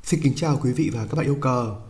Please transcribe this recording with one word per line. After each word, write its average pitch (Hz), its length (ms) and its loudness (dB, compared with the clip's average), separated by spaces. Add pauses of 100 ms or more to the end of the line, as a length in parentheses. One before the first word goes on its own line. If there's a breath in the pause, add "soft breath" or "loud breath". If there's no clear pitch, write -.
Xin 156 140 2
kính 135 120 4
chào 151 280 0
quý 123 100 2
vị - 220 0
và 110 120 -4
các 151 100 -4
bạn 156 100 0
yêu 143 140 2
cờ. 123 360 0 (140)